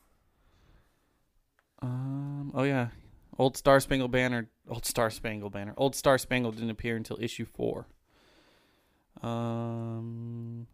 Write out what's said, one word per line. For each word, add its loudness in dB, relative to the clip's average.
Um. -4
Oh, 0
yeah. 2
Old 4
Star 8
Spangled 2
Banner. 2
Old -6
Star 2
Spangled -6
Banner. -6
Old 2
Star 6
Spangled 0
didn't -4
appear -4
until -6
issue -4
four. -4
Um, -6